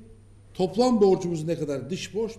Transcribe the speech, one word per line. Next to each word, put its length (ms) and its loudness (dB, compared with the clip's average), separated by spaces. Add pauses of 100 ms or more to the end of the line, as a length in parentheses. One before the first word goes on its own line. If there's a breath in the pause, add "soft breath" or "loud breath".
(540)
toplam 460 2
borcumuz 440 2
ne 140 -2
kadar? 320 -6
Dış 240 -8
borç 240 -6